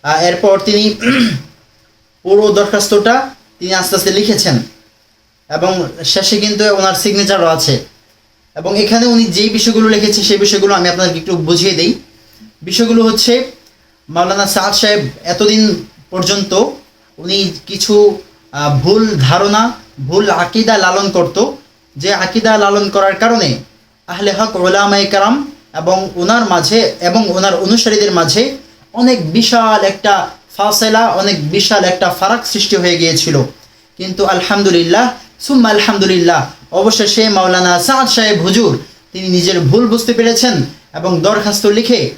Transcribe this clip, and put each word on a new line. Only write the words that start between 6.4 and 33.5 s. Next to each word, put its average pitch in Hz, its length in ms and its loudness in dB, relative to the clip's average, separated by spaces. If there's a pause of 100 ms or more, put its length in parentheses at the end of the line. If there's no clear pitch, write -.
ওনার 190 200 0
সিগনেচারও 196 520 0
আছে। 156 380 0 (720)
এবং 190 240 -4
এখানে 226 260 2
উনি 233 180 4
যেই 202 260 0
বিষয়গুলো 220 400 2
লিখেছে 208 340 0
সেই 202 140 2
বিষয়গুলো 202 380 2
আমি 180 140 0
আপনাদেরকে 175 300 -2
একটু 175 180 -4
বুঝিয়ে 165 340 0
দেই। 180 220 0 (680)
বিষয়গুলো 226 420 0
হচ্ছে 240 480 0 (580)
মাওলানা 185 360 0
সাদ 196 280 -2
সাহেব 208 360 0 (140)
এতদিন 208 640 0 (240)
পর্যন্ত 185 440 -4 (640)
উনি 185 360 -4 (140)
কিছু, 208 520 2 (320)
আহ, 143 280 -2
ভুল 214 280 2 (120)
ধারণা, 202 520 2 (280)
ভুল 185 300 0
আকিদা 220 480 0
লালন 190 320 0
করত, 185 420 -2 (460)
যে 185 160 -2
আকিদা 214 440 0
লালন 202 320 0
করার 196 260 0
কারণে 214 420 0 (500)
আহলে 196 240 -4
হক 214 240 -2
ওলামায়ে 196 500 2
কেরাম 208 460 0 (220)
এবং 180 420 -2
ওনার 214 300 0
মাঝে 190 560 0
এবং 185 280 0
ওনার 185 260 0
অনুসারীদের 208 560 0
মাঝে 180 460 0 (360)
অনেক 226 380 0
বিশাল 220 540 2
একটা 196 440 -2 (280)
ফাসেলা, 214 500 0
অনেক 180 420 -2
বিশাল 196 340 0
একটা 180 260 0
ফারাক 214 380 -2
সৃষ্টি 202 280 -2
হয়ে 175 220 0
গিয়েছিল। 160 460 0 (540)